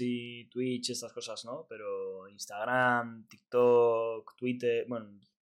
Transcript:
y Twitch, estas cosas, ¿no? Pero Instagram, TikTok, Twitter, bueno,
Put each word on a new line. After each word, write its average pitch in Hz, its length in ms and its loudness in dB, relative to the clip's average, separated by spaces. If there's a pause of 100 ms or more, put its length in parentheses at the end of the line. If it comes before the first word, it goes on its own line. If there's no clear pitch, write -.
y 120 480 -4
Twitch, 123 400 -4
estas 120 240 -8
cosas, 113 320 -10
¿no? 135 240 -10
Pero 98 580 -8
Instagram, 117 1000 0
TikTok, 117 1040 4
Twitter, 123 540 0
bueno, 104 280 -10 (240)